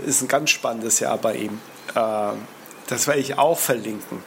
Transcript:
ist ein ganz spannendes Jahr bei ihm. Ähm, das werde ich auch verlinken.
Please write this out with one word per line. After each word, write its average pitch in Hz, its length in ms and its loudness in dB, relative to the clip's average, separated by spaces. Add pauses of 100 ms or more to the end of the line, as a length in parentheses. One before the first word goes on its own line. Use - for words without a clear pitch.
ist 135 140 4
ein 131 80 -2
ganz 151 200 4
spannendes 113 520 0
Jahr - 160 2
bei 110 180 2
ihm. 107 240 -4 (360)
Ähm, 107 520 0 (400)
das 120 180 0
werde 147 140 4
ich 135 180 -2
auch 156 220 4
verlinken. 110 680 -2